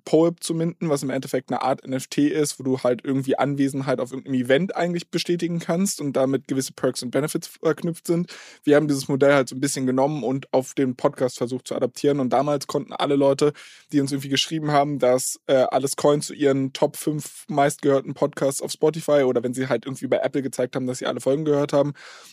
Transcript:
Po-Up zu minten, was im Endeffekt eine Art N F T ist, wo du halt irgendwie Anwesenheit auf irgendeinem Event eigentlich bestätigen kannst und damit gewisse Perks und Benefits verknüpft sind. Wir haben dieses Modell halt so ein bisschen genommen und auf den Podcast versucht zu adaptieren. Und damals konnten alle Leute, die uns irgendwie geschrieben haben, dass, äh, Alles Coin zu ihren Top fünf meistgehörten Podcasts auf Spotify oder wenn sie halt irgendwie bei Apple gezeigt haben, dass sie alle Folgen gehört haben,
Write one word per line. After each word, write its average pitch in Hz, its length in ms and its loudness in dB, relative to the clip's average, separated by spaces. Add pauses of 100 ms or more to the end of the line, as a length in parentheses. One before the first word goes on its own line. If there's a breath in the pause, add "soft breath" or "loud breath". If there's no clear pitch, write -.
Po-Up 165 360 4
zu - 140 -4
minten, 165 340 -2
was 143 140 0
im 135 80 -6
Endeffekt 135 400 -4
eine 127 120 -4
Art 131 200 -2
N 131 100 -10
F 131 140 -6
T 147 220 0
ist, 151 320 -2
wo - 20 -12
du 131 160 0
halt 123 240 0
irgendwie 131 340 0
Anwesenheit 139 640 0
auf 127 140 -4
irgendeinem 131 280 -4
Event 139 360 2
eigentlich 175 340 -2
bestätigen 170 480 -2
kannst 180 420 -2
und 143 120 -4
damit 135 340 0
gewisse 135 260 -4
Perks - 300 -2
und 127 80 -8
Benefits 151 380 -2
verknüpft - 580 -4
sind. 175 260 0 (300 loud breath)
Wir 143 140 6
haben 151 100 4
dieses 139 220 -2
Modell 139 260 4
halt 135 140 4
so 131 80 -10
ein 131 40 -6
bisschen 139 240 -2
genommen 131 380 0
und 131 300 -4
auf 127 220 0
den 131 200 0
Podcast 139 440 -2
versucht 127 280 -6
zu - 80 -8
adaptieren. 143 460 0
Und 123 120 -2
damals 143 360 0
konnten - 240 -6
alle 143 240 0
Leute, 139 360 4 (380 loud breath)
die 143 100 2
uns 139 120 -2
irgendwie 139 160 -6
geschrieben 147 420 -2
haben, 143 300 2
dass, 127 480 2
äh, 131 220 4
Alles 131 260 -2
Coin 147 240 2
zu - 140 -10
ihren 135 380 0
Top - 240 -2
fünf - 520 -6
meistgehörten 143 680 0
Podcasts - 480 -2
auf - 80 -6
Spotify 156 540 2
oder 120 180 2
wenn 123 120 -4
sie 131 120 -4
halt 120 200 -2
irgendwie 135 200 -8
bei 123 120 2
Apple 131 240 -2
gezeigt 131 340 -4
haben, 131 100 -4
dass 123 120 -4
sie - 80 -6
alle 127 140 -4
Folgen 143 240 0
gehört 143 280 2
haben, 143 220 2 (380 loud breath)